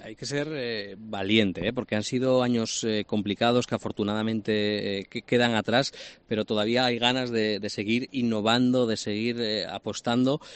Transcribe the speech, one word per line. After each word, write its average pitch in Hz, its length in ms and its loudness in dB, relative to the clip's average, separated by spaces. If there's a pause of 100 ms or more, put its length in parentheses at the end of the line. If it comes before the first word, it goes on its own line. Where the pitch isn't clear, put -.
hay 110 120 -14
que - 100 -14
ser, 143 260 -4
eh, 113 460 -8
valiente, 101 680 2
¿eh? 120 60 -2
Porque 117 220 -4
han 107 80 0
sido 127 380 2
años, 120 420 0
eh, 107 220 0
complicados 113 640 0
que - 80 -2
afortunadamente, 104 1200 -2
eh, 95 60 -10
que - 160 -10
quedan 120 320 2
atrás, 113 400 2 (340)
pero 107 180 -2
todavía 113 400 0
hay 120 120 0
ganas 123 320 2
de, 107 300 0
de 104 100 -6
seguir 117 420 -2
innovando, 120 760 2
de 110 100 0
seguir, 113 420 -4
eh, 107 280 -2
apostando, 120 760 0 (140)